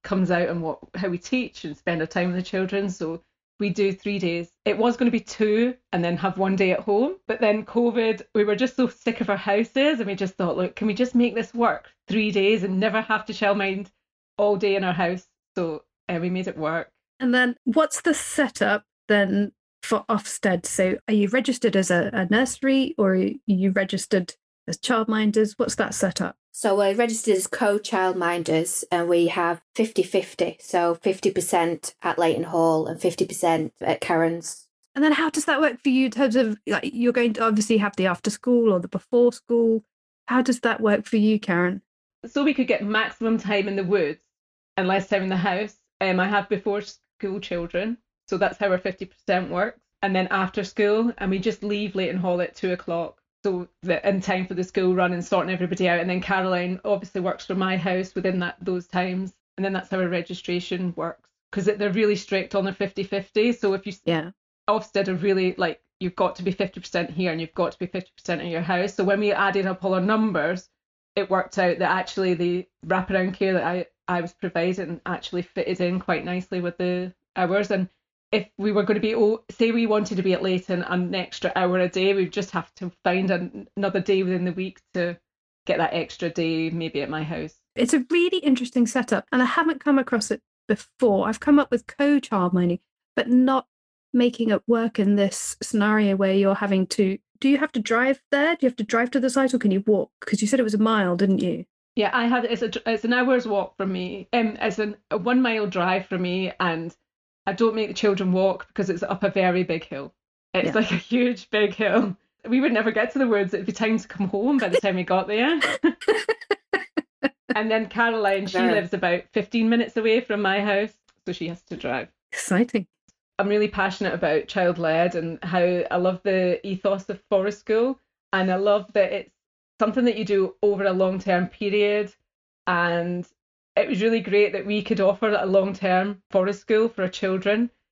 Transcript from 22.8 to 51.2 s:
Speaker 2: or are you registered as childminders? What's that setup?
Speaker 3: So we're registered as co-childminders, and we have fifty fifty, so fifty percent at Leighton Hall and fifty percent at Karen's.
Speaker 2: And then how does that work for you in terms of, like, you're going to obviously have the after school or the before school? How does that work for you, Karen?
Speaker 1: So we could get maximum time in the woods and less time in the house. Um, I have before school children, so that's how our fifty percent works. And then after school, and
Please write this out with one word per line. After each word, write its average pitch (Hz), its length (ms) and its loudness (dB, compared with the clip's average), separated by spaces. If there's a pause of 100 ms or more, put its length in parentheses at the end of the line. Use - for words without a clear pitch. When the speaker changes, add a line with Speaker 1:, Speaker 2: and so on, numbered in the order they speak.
Speaker 2:
or 190 160 4
are 185 140 2 (180)
you 190 240 2
registered 190 640 -2 (340)
as 165 100 -6
childminders? 220 760 0
What's - 200 -2
that 208 180 -2
setup? - 420 -2 (160)
Speaker 3:
So 202 240 0
we're 196 180 2
registered 220 420 2
as 185 100 -2
co-childminders, 180 1400 0
and 170 180 0
we 170 200 4
have 180 340 -2 (120)
fifty 220 280 0
fifty, - 580 -2
so 175 340 0
fifty 202 360 0
percent 170 720 0
at 170 160 -2
Leighton 165 260 2
Hall 165 420 2
and 165 140 -8
fifty 175 260 0
percent 165 540 0
at - 200 -2
Karen's. 165 680 -2 (260)
Speaker 2:
And 277 100 2
then 311 80 6
how 311 160 0
does 302 160 -4
that 285 160 0
work 254 220 2
for 277 80 2
you 262 160 4
in 233 40 -2
terms 240 260 2
of, 220 300 2
like, 240 280 -2
you're 240 180 2
going 240 220 2
to 226 100 0
obviously 220 340 4
have 202 180 0
the 185 100 2
after 180 240 -2
school 233 420 4
or 180 80 2
the 180 80 -6
before 240 440 4
school? 226 520 2 (440)
How 247 120 2
does 247 200 0
that 226 200 0
work 208 240 2
for 226 140 0
you, 214 200 4
Karen? 180 440 0 (420)
Speaker 1:
So 277 180 -2
we 285 120 2
could 254 120 0
get 240 160 0
maximum 220 540 -2
time 202 320 0
in 196 80 -4
the 196 80 -2
woods 170 380 0 (560)
and 185 100 0
less 190 200 0
time 196 160 0
in 190 40 -4
the 190 80 -2
house. 196 400 -2 (240)
Um, 185 180 0
I 185 80 2
have 202 220 0
before 202 320 -2
school - 600 -10
children, 185 580 -6 (300)
so 190 100 -2
that's 190 200 0
how 202 120 0
our 185 80 2
fifty 190 260 -8
percent 185 460 -4
works. 185 300 -4 (220)
And 196 140 0
then 185 140 0
after 190 340 -2
school, 214 540 0
and 190 120 -4